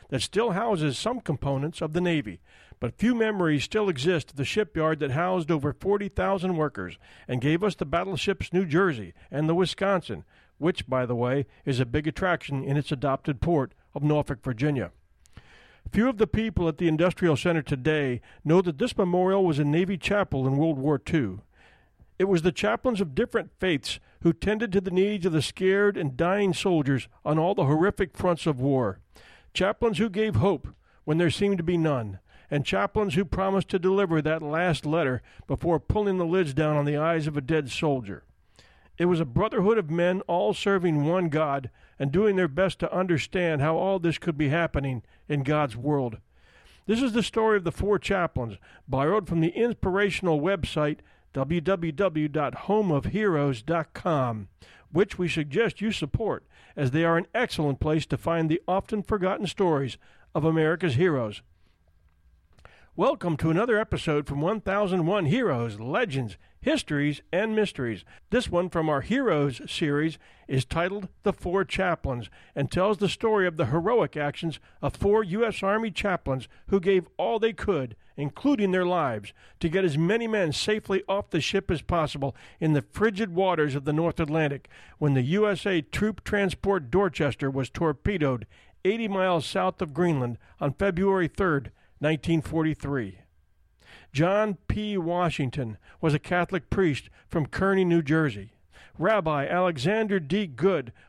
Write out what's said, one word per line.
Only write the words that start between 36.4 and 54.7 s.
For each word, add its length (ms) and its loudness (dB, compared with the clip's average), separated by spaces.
down 240 2
on 80 2
the 140 0
eyes 280 0
of 120 -4
a 20 -4
dead 300 -2
soldier. 540 -2
It 80 2
was 140 2
a 40 2
brotherhood 540 2
of 120 -2
men 320 2
all 300 0
serving 540 2
one 220 2
God 420 0
and 120 0
doing 240 4
their 120 2
best 320 0
to 120 -4
understand 680 0
how 160 2
all 240 0
this 180 0
could 180 -4
be 120 0
happening 540 -2
in 160 0
God's 320 0
world. 420 -2
This 140 2
is 120 0
the 100 2
story 340 0
of 80 -2
the 60 0
four 280 0
chaplains, 580 -2
borrowed 400 0
from 120 0
the 100 4
inspirational 880 0
website 580 -2
W 280 0
W 320 0
W 360 0
dot 260 -2
home 360 0
of 160 2
heroes 560 0
dot 300 -4
com, 560 -2